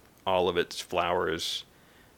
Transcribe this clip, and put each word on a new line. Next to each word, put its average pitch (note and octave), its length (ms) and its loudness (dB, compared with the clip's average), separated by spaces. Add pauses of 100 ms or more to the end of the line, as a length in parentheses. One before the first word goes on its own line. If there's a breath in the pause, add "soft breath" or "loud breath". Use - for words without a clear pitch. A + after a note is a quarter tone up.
(260)
all F#2 220 4
of F2 80 0
its - 240 -2
flowers, F2 840 -2 (540 soft breath)